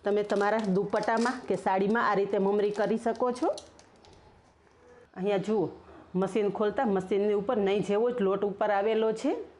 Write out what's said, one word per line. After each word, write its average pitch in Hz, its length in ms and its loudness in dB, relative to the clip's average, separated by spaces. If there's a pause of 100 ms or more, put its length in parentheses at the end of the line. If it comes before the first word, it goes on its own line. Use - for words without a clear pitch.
તમે 208 180 0
તમારા 208 360 0 (180)
દુપટ્ટામાં 226 720 0
કે 190 80 0
સાડીમાં 196 540 2
આ 202 40 2
રીતે 202 240 0
મમરી 202 320 2
કરી 214 280 0
શકો 233 340 -2
છો. 294 160 -2 (1700)
અહીંયા 196 320 0
જુઓ, 208 200 0 (460)
મશીન 190 440 0
ખોલતા 208 260 0
મશીનની 202 500 0
ઉપર 208 220 0
નહીં 202 320 0
જેવો 220 220 2
જ 240 100 -4
લોટ 196 240 2
ઉપર 208 260 0
આવેલો 220 420 2
છે. 262 200 -2 (280)